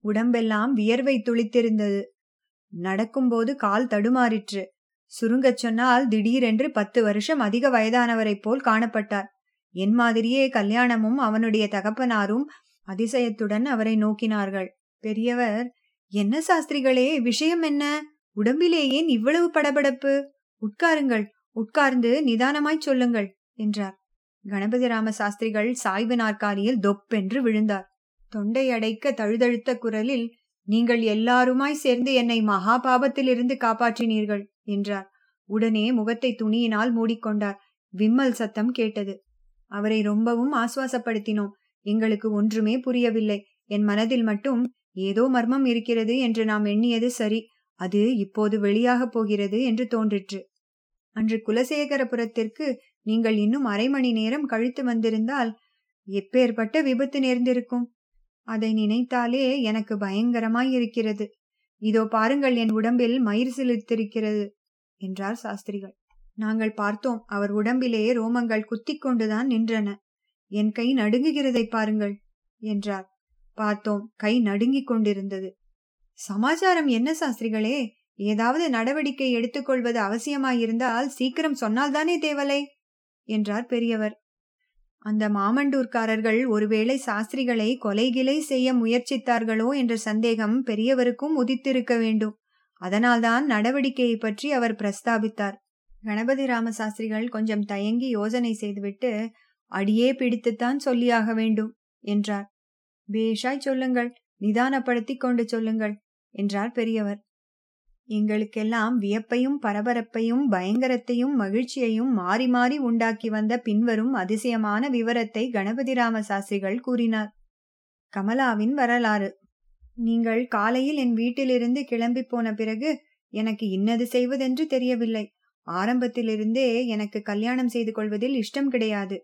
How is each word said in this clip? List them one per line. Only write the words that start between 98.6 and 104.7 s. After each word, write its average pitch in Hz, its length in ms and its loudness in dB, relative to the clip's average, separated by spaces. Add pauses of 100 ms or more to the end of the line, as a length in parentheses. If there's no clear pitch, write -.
"அடியே 214 480 2
பிடித்துத்தான் 240 600 -2 (100)
சொல்லியாக 233 480 2
வேண்டும்" 220 420 -2 (260)
என்றார். 202 520 -4 (580)
"பேஷாய் 226 460 -2
சொல்லுங்கள், 254 560 -2 (280)
நிதானப்படுத்திக் 247 760 0